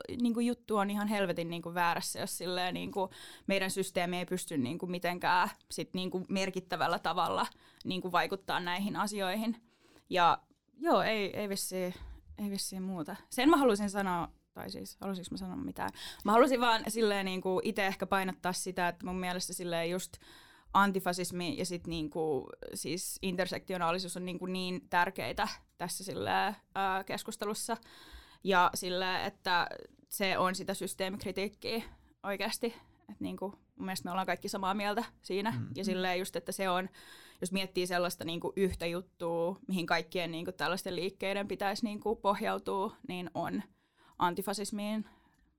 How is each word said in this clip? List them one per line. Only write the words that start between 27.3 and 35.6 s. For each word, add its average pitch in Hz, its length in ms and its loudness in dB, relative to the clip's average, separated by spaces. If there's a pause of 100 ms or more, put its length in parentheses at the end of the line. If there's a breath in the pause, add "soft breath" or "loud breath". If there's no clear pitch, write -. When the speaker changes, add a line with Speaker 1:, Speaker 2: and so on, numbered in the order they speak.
Speaker 1:
Ja 180 300 6
silleen, 185 520 -2
että 180 420 0 (420)
se 190 280 2
on 185 180 2
sitä 190 180 -4
systeemikritiikkiä 196 1120 -4 (400 loud breath)
oikeasti. 202 500 -2 (380 loud breath)
Et 202 80 -16
niinku 185 280 -6 (280)
mun 185 100 -8
mielestä 190 220 -6
me 175 40 -4
ollaan 190 160 0
kaikki 180 220 -2
samaa 190 240 0
mieltä 208 300 0 (180)
siinä. 202 300 -2
Speaker 2:
Mm. 120 240 -4